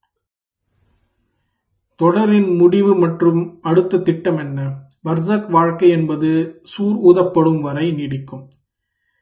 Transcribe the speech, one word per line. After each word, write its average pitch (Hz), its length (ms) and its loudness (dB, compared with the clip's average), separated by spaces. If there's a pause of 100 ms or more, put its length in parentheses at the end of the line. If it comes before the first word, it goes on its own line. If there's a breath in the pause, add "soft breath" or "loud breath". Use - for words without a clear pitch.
(2000)
தொடரின் 196 600 2
முடிவு 190 400 4
மற்றும் 170 680 0
அடுத்த 175 380 0
திட்டம் 165 380 -2
என்ன? 139 500 -10 (160)
பர்சக் 180 460 -2
வாழ்க்கை 170 400 2
என்பது 160 720 0
சூர் 208 320 -4
ஊதப்படும் 175 680 2
வரை 147 300 -4
நீடிக்கும். 135 580 -10 (720)